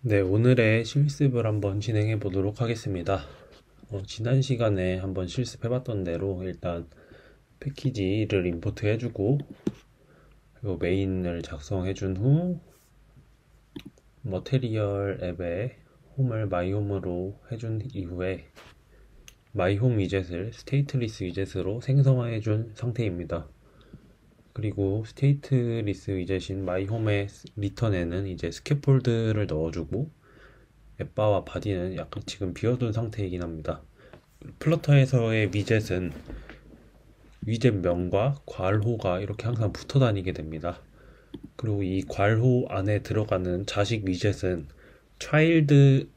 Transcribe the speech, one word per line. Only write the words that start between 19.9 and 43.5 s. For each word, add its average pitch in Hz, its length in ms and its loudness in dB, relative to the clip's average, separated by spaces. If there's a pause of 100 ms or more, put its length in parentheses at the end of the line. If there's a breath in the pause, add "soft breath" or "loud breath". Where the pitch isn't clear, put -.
위젯을 92 540 -2
스테이트리스 135 720 -2
위젯으로 95 560 -4
생성해준 117 920 2
상태입니다. 87 760 -4 (1040 loud breath)
그리고 101 520 -2
스테이트리스 120 1080 0
위젯인 95 520 -2
마이홈의 101 640 0 (300)
리턴에는 98 720 -2
이제 85 220 -6
스캐폴드를 117 1000 2
넣어주고 80 640 -4 (920 loud breath)
앱바와 101 420 0
바디는 92 540 -4
약간 85 280 -10
지금 92 280 -6
비워둔 117 400 0
상태이긴 101 500 -4
합니다. 80 380 -8 (800 loud breath)
플러터에서의 127 920 4
위젯은 95 600 0 (1300 loud breath)
위젯명과 101 880 2 (100)
괄호가 101 760 0
이렇게 101 280 -6
항상 113 260 0
붙어 - 260 0
다니게 101 320 2
됩니다. 80 500 -6 (760 loud breath)
그리고 104 280 -2
이 95 180 -2
괄호 113 680 2
안에 98 340 0
들어가는 98 600 0